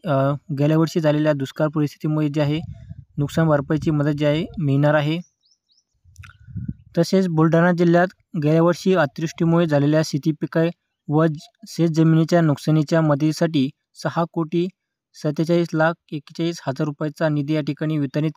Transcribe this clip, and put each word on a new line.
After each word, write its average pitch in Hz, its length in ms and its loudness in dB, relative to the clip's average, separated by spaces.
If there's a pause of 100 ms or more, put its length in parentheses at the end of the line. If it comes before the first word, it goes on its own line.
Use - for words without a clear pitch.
अ, 156 80 -2 (460)
गेल्या 151 180 2
वर्षी 165 220 0
झालेल्या 151 340 2
दुष्काळ 143 340 -4
परिस्थितीमुळे 151 640 -2
जे 151 120 -2
आहे 147 180 0 (580)
नुकसान 147 300 0
भरपाईची 151 440 0
मदत 147 260 0
जी 151 80 -2
आहे 151 200 0 (140)
मिळणार 143 340 2
आहे. 151 260 0 (1800)
तसेच 185 300 2
बुलढाणा 165 440 4
जिल्ह्यात 175 360 4 (360)
गेल्या 160 200 4
वर्षी 175 300 2
अतिवृष्टीमुळे 165 720 0
झालेल्या 151 400 2
शेती 156 260 -4
पिके 165 380 -2 (380)
व 156 180 2
ज-, 165 60 2 (360)
शेतजमिनीच्या 160 760 2
नुकसानीच्या 156 600 0
मदतीसाठी 151 680 0 (340)
सहा 165 200 -4 (100)
कोटी 170 340 -4 (460)
सत्तेचाळीस 165 600 -2
लाख 160 200 2 (180)
एक्केचाळीस 165 560 -8
हजार 143 180 -4
रुपयाचा 151 440 -4
निधी 147 240 -2
या 156 80 0
ठिकाणी 151 360 -4
वितरित 147 400 -2